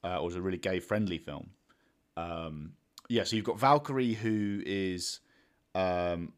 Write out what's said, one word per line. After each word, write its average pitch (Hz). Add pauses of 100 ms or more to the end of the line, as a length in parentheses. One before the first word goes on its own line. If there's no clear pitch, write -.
uh, 87
or 78
it's 87
a 90
really 92
gay 95
friendly 101
film. - (640)
Um, 82 (360)
yeah, 117
so 113
you've 107
got 104
Valkyrie, 135
who 104
is, 92 (560)
um, 87